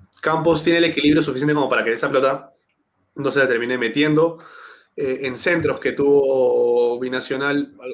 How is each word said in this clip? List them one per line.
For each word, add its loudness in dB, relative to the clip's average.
Campos 0
tiene 2
el 4
equilibrio 2
suficiente -2
como 0
para 0
que 0
esa -2
pelota 0
no -4
se 0
la 4
termine -2
metiendo. 0
Eh, -4
en -8
centros -2
que -4
tuvo 2
Binacional, -4